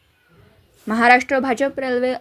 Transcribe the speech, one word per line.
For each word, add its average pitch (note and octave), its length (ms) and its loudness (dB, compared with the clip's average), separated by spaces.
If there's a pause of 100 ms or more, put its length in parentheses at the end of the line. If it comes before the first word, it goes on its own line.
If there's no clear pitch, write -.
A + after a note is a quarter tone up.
(880)
महाराष्ट्र B3 520 2
भाजप C4+ 400 -2
रेल्वे B3+ 420 -2